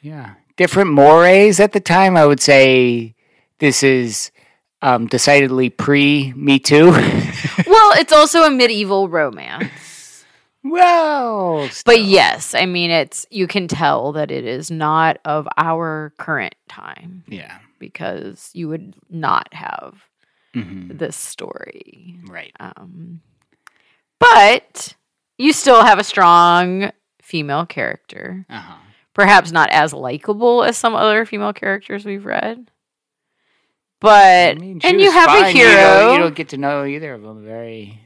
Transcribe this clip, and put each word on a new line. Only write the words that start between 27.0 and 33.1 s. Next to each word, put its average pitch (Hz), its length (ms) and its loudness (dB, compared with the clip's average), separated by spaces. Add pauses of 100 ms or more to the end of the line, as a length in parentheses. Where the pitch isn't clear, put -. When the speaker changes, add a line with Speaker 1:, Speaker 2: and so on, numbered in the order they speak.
Speaker 2:
female 151 460 -8
character. - 840 -12
Speaker 1:
Uh-huh. - 260 -20 (380)
Speaker 2:
Perhaps 196 380 2
not 160 200 0
as 151 220 0
likable 208 680 -4
as 233 120 -2
some 226 200 -4
other 214 300 -2
female 208 280 -10
characters 196 500 -10
we've 202 220 -14
read. 226 460 -10 (1300)